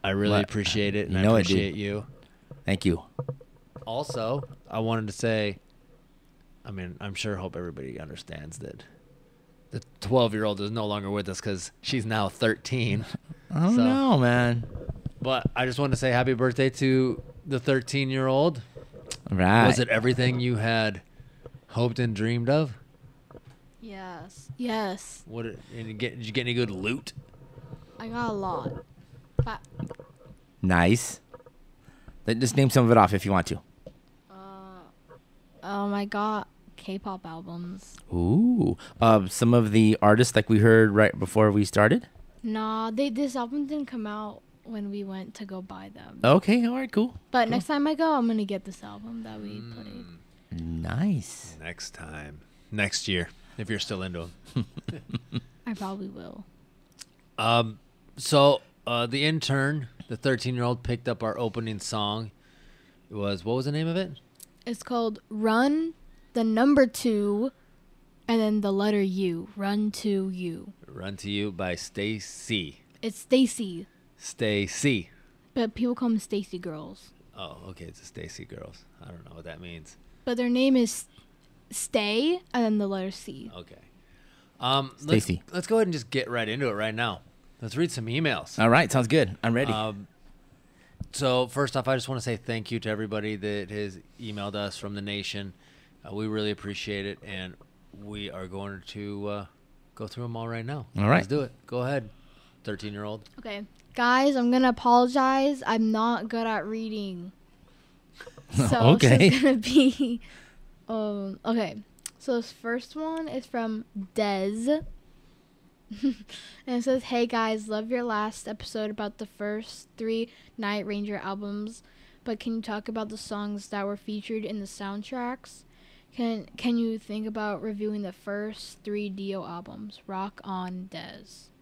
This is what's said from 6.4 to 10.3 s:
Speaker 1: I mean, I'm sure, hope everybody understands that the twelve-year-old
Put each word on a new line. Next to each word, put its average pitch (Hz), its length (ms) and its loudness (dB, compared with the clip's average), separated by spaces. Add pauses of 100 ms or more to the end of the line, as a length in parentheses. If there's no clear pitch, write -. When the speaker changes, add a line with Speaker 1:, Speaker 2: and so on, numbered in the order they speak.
Speaker 1:
I - 80 -12
mean, 90 300 -10
I'm 101 120 -8
sure, 104 220 -4
hope 92 220 -6
everybody 71 420 -10
understands 78 600 -14
that - 260 -14 (840)
the 123 100 -8 (180)
twelve-year-old 107 640 2